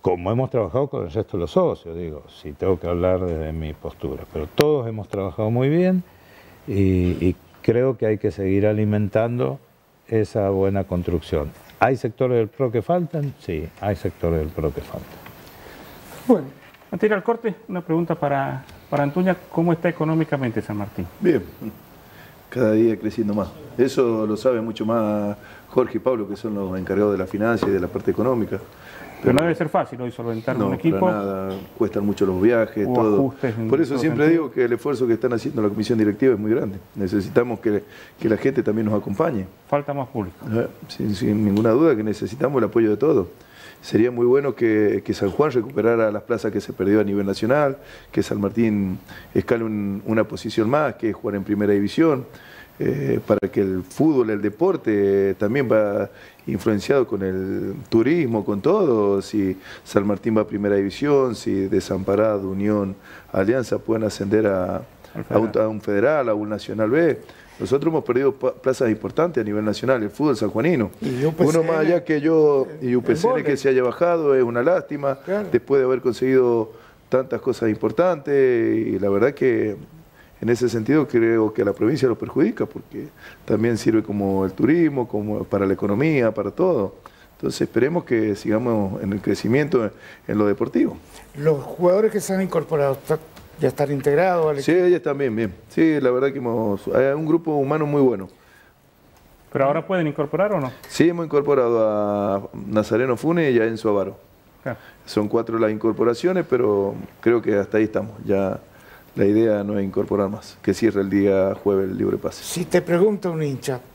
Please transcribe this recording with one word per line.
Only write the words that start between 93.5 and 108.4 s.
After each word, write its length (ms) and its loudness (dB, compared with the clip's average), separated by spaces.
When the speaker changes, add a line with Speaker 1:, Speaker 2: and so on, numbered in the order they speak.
Speaker 2:
ya 80 2
están 240 -2
integrados 580 2
al 100 -4
Speaker 4:
Sí, 120 2
Speaker 2:
equipo? 160 4
Speaker 4:
ya 80 4
están 200 -2
bien, 200 -2
bien. 180 -2
Sí, 320 2
la 100 4
verdad 220 2
que 60 -8
hemos, 500 -2
hay 260 4
un 100 -4
grupo 300 2
humano 320 0
muy 160 4
bueno. 260 2
Speaker 3:
¿Pero 140 2
ahora 200 0
pueden 220 0
incorporar 440 -2
o 80 0
no? 120 -6
Speaker 4:
Sí, 200 4
hemos 160 -2
incorporado 640 2
a 600 0
Nazareno 500 0
Funes 380 0
y 60 6
a 40 2
Enzo 260 -2
Avaro. 280 -2
Speaker 3:
Claro. 140 -8
Speaker 4:
Son 220 0
cuatro 320 0
las 100 2
incorporaciones, 800 0
pero 440 2
creo 200 2
que 140 0
hasta 240 0
ahí 60 4
estamos. 280 -4
Ya 340 0